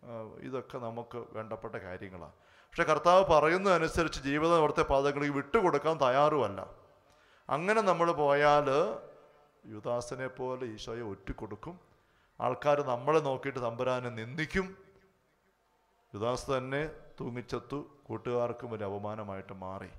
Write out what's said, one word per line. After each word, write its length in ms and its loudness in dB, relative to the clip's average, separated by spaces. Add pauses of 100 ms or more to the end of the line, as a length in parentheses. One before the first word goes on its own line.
ആ, 360 -14
ഇതൊക്കെ 380 -8
നമുക്ക് 540 -8
വേണ്ടപ്പെട്ട 420 -10
കാര്യങ്ങളാണ്. 580 -12 (100)
പക്ഷെ 400 -8
കർത്താവ് 420 6
പറയുന്നതനുസരിച്ച് 960 4
ജീവിതം 340 2
അവിടുത്തെ 260 4
പാതകളിൽ 480 2
വിട്ടുകൊടുക്കാൻ 680 2
തയ്യാറുമല്ല. 720 4 (840)
അങ്ങനെ 320 2
നമ്മൾ 320 4
പോയാൽ 580 4 (960)
യുദാസിനെ 600 -6
പോലെ 400 -6
ഈശോയെ 360 -10
ഒറ്റിക്കൊടുക്കും. 760 -10 (600)
ആൾക്കാർ 400 2
നമ്മളെ 380 2
നോക്കിയിട്ട് 420 -2
തമ്പുരാനെ 480 -2
നിന്ദിക്കും. 680 -6 (1400)
യുദാസ് 360 -4
തന്നെ 360 -2 (340)
തൂങ്ങിച്ചത്തു, 680 -8 (180)
കൂട്ടുകാർക്കും 680 -4
ഒരു 120 -6
അപമാനമായിട്ട് 680 -8
മാറി. 360 -12 (100)